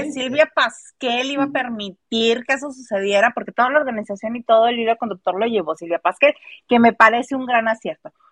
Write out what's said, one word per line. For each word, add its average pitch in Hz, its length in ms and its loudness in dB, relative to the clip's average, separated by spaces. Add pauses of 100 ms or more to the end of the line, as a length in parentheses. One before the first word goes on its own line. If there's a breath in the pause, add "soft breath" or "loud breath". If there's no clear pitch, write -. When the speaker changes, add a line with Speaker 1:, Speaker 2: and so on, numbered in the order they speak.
Speaker 1:
que 294 80 -8
Silvia 262 420 0
Pasquel 247 760 -4
iba 277 140 -2
a - 20 -2
Speaker 2:
Mm. 285 60 -6
Speaker 1:
permitir 226 920 -4
que 262 80 -2
eso 269 180 -6
sucediera? 208 640 -2
Porque 214 180 -10
toda 247 180 0
la 294 100 2
organización 226 560 -6
y 240 60 -10
todo 226 260 4
el 240 100 -2
hilo 226 200 0
conductor 185 400 -4
lo 220 80 0
llevó 185 300 -2
Silvia 170 220 -6
Pasquel, - 360 2 (340 loud breath)
que 240 100 4
me 233 140 6
parece 233 440 4
un 262 100 -6
gran 233 220 0
acierto, 226 440 -6 (180)